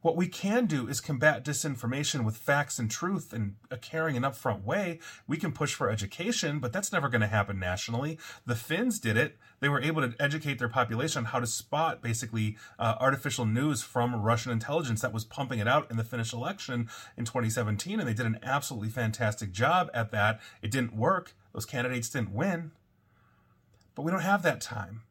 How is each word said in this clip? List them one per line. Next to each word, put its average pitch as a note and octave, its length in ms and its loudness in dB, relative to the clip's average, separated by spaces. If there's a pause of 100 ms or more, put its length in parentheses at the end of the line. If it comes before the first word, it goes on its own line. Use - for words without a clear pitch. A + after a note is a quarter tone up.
What D#3+ 140 4
we F3 140 2
can A3+ 380 0
do C#3+ 200 0
is C3+ 140 -4
combat C#3+ 440 2
disinformation C#3 800 -2
with A2 120 0
facts C#3+ 420 2
and A#2 100 -2
truth F3 460 -4
in G2+ 220 -4 (120)
a - 80 -8
caring D#3+ 380 -2
and B2 100 0
upfront B2 380 -2
way. E3+ 380 -2 (260)
We - 120 -2
can F3+ 120 -2
push - 240 -2
for A#2 160 2
education, D3 720 -2
but A#2+ 120 -4
that's G3+ 200 -2
never D#3+ 160 2
gonna A#2 180 4
happen G2+ 320 2
nationally. A#2 580 -2 (300)
The A#2+ 80 0
Finns G3+ 460 0
did G#2+ 160 2
it. C3 200 2 (220)
They C#3 100 2
were C#3+ 140 2
able D#3 200 2
to A#2 200 0
educate C#3+ 380 0
their B2 80 0
population A#2+ 500 2
on A#2+ 80 -2
how B2 140 0
to A#2+ 80 -2
spot - 520 0
basically, A2+ 560 -2 (220)
uh, A2+ 220 4
artificial C3+ 440 2
news B2+ 380 2
from A#2+ 400 0
Russian A#2 300 2
intelligence B2 480 0
that - 120 -2
was G#2+ 120 -4
pumping C3 340 -4
it G#2 80 2
out C3+ 240 4
in A#2 60 -4
the A2+ 80 0
Finnish A2+ 280 -4
election B2 560 -4 (280)
in A#2+ 80 -4
twenty A2 260 0
seventeen, A2 480 0
and D#3+ 100 0
they A2 60 0
did A#2+ 100 -2
an A2+ 160 0
absolutely C3 500 -2
fantastic A2 600 0
job C#3+ 420 4
at A2+ 200 -2
that. A2 280 4 (220)
It A2 80 -2
didn't A#2+ 240 0
work. F3 400 2 (180)
Those A2 140 -8
candidates B2 420 -2
didn't A2 240 -2
win. E3 380 0 (1300)
But C#3 60 -6
we E3 100 0
don't F#3+ 80 0
have G3 240 4
that C3 160 4
time G#2 500 -8